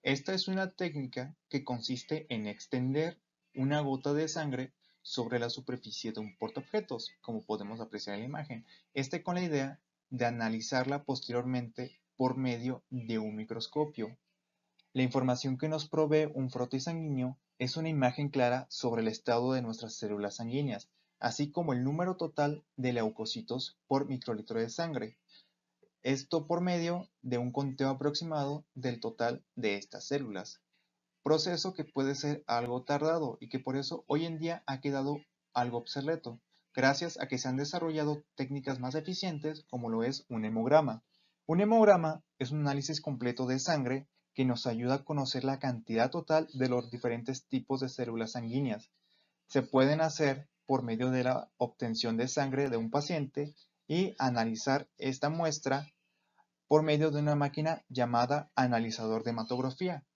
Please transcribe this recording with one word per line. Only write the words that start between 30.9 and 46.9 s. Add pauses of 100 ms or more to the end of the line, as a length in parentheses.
proceso
que
puede
ser
algo
tardado
y
que
por
eso
hoy
en
día
ha
quedado (340)
algo
obsoleto, (340)
gracias
a
que
se
han
desarrollado (140)
técnicas
más
eficientes
como
lo
es
un
hemograma. (420)
Un
hemograma (160)
es
un
análisis
completo
de
sangre (280)
que
nos
ayuda
a
conocer
la
cantidad
total
de
los